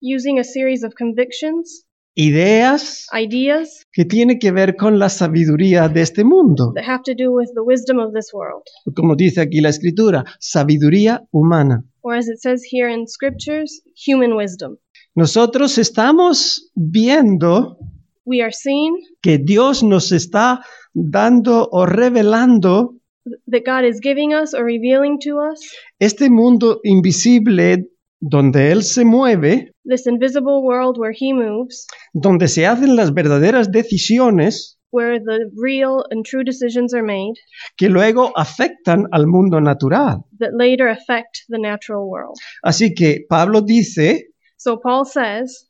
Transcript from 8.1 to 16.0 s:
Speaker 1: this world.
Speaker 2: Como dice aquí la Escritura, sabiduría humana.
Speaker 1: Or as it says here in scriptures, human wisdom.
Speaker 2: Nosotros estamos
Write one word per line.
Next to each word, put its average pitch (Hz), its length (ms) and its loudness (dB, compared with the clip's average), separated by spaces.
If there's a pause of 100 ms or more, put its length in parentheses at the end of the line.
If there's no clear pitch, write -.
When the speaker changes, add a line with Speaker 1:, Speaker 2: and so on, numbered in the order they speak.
Speaker 1:
this 214 200 -8
world. 185 300 -12 (320)
Speaker 2:
Como 160 220 2
dice 175 240 2
aquí 151 200 0
la 151 100 4
Escritura, 170 540 0 (140)
sabiduría 156 960 0
humana. 151 520 2 (180)
Speaker 1:
Or 240 120 -6
as 233 140 -4
it 233 120 -10
says 254 300 -4
here 247 180 -2
in 226 180 -6
scriptures, 294 760 -8 (240)
human 254 280 2
wisdom. 202 420 -8 (380)
Speaker 2:
Nosotros 233 640 2
estamos 302 960 0